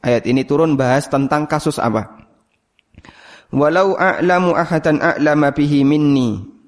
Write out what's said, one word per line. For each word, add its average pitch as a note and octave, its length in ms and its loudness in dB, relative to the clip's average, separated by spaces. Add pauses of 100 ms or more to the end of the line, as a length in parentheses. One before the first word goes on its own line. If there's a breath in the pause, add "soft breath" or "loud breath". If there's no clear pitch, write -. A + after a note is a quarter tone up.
Ayat A#2+ 240 0
ini C3 160 2
turun D3 320 0
bahas C3 320 0
tentang C#3+ 400 -2
kasus D3+ 320 -4
apa. A2 400 -4 (1400 loud breath)
"Walau E3 400 2
a'lamu F3+ 640 0
ahadan D#3+ 480 0
a'lama D3+ 480 0
bihi C#3+ 320 0
minni C#3 560 0 (260)